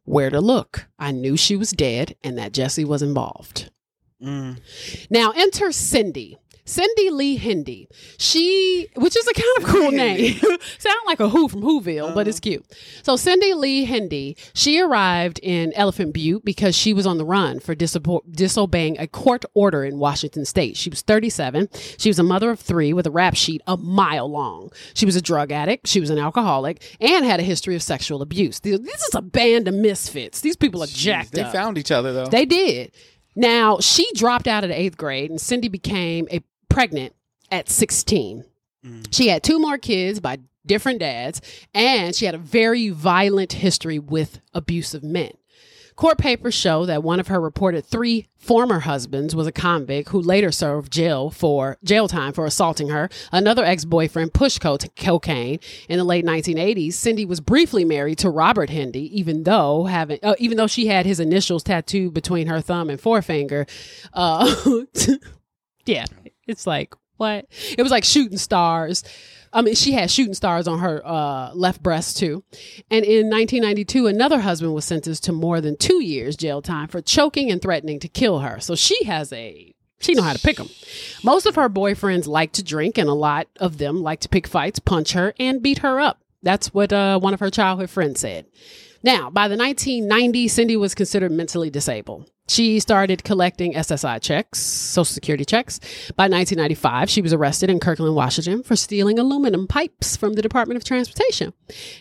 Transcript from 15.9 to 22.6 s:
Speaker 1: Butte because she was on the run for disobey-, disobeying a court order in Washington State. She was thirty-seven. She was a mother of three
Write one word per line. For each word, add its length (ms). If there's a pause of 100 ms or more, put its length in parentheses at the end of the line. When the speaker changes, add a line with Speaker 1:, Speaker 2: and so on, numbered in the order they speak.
Speaker 1:
Butte 320
because 300
she 180
was 140
on 120
the 60
run 360
for 160
disobey-, 420 (100)
disobeying 720
a 80
court 380 (100)
order 300
in 160
Washington 440
State. 320
She 140
was 120
thirty-seven. 680 (300)
She 120
was 80
a 60
mother 260
of 80
three 340